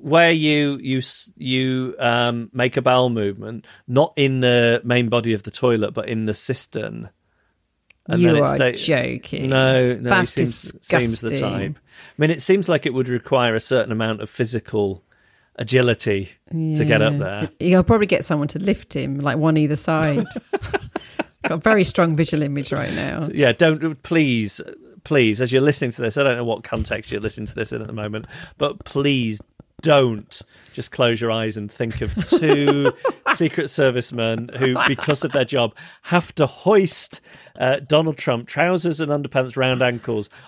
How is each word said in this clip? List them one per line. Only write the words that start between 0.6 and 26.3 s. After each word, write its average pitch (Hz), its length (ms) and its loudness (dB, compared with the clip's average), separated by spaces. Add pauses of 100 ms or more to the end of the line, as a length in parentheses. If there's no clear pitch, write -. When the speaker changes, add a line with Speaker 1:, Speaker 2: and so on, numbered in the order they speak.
Speaker 1:
you, 131 160 -2
s-, - 400 -4
you, 127 600 -2
um, 120 540 0
make 123 240 0
a 139 60 0
bowel 127 280 4
movement, 107 560 -4 (220)
not 135 300 4
in 135 240 2
the 120 420 4
main 120 240 2
body 113 240 0
of 104 120 -2
the 104 80 -12
toilet, 110 420 0
but 110 160 -6
in 110 160 -4
the 107 80 -2
cistern. 110 760 -6 (960)
And 170 140 2
Speaker 2:
You 170 120 6
Speaker 1:
then 147 100 4
it's 139 80 2
Speaker 2:
are 139 60 -2
Speaker 1:
they 127 160 2
Speaker 2:
joking. 127 760 -4
Speaker 1:
No, 131 440 2
no, 120 160 -6
Speaker 2:
That's 180 260 0
Speaker 1:
he 135 100 0
seems, - 400 -6
seems 120 360 0
the 117 80 -4
Speaker 2:
disgusting. 104 440 -4
Speaker 1:
type. - 60 -20
I - 420 -10
mean, 156 100 4
it 151 100 -2
seems 190 260 2
like 156 180 0
it 135 80 -2
would 127 140 0
require 123 480 2
a 110 60 0
certain 120 320 2
amount 110 280 -2
of 107 80 -10
physical 107 720 -2 (540)
agility 113 760 0 (200)
to 156 340 -2
get 113 160 4
up 110 120 2
Speaker 2:
Yeah. 143 60 -2
Speaker 1:
there. 101 300 -6 (120)
Speaker 2:
You'll 180 220 4
probably 214 240 2
get - 180 0
someone 147 240 -2
to 156 100 -10
lift - 340 -4
him, 139 260 -6
like, 143 180 -2
one 156 180 2
either 151 220 2
side. 156 480 0 (260)
Speaker 1:
<laughs> - 920 -8
Speaker 2:
Got - 80 -2
a 165 60 -2
very 208 260 4
strong 170 320 2
visual 151 280 0
image 143 280 -4
right 139 220 -4
now. - 280 -4
Speaker 1:
So, 147 120 -6
yeah, 135 180 4
don't, 156 500 2
please, 127 600 0 (420)
please, 117 380 4
as 123 100 -2
you're 131 100 4
listening 139 300 -2
to - 100 -10
this, 113 160 -4
I 143 60 2
don't 127 140 0